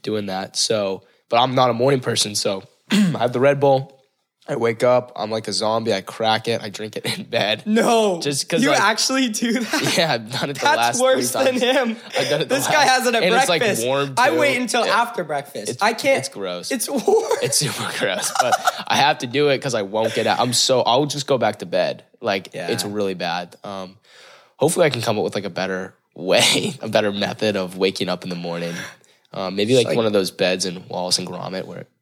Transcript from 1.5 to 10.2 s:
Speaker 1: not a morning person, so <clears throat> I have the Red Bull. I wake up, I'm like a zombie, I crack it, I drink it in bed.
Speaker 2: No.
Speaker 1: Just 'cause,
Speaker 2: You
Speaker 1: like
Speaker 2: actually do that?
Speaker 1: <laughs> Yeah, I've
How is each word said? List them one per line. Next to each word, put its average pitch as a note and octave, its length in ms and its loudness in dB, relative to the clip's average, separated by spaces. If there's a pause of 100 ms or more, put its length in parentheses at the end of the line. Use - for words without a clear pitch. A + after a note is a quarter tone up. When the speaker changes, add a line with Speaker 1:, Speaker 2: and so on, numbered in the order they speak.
Speaker 1:
not B2+ 160 4
a - 20 2
morning B2+ 280 2
person, A2 340 -2
so G2+ 280 -2 (160)
<clears throat> - 120 -12
I F#3+ 300 2
have B2 120 2
the B2 80 0
Red C#3 180 4
Bull. C3+ 340 2 (560)
I D3+ 80 -4
wake A#2 280 0
up, B2 320 4
I'm G#2+ 160 -4
like A2 160 -4
a G#2 40 -4
zombie, A2 400 0
I F#2+ 100 -2
crack A2 440 0
it, A#2 160 -2
I A2+ 60 -10
drink G#2 280 -10
it - 220 -6
in - 60 -10
bed. A2 420 -2
Speaker 2:
No. G#3+ 540 2
Speaker 1:
Just C#3+ 280 -4
'cause, F3 140 0
Speaker 2:
You C4+ 80 2
Speaker 1:
like C#4 100 4
Speaker 2:
actually A#3 500 2
do A3+ 300 -2
that? - 340 -2
Speaker 1:
<laughs> - 40 0
Yeah, E3 140 2
I've A2+ 180 -4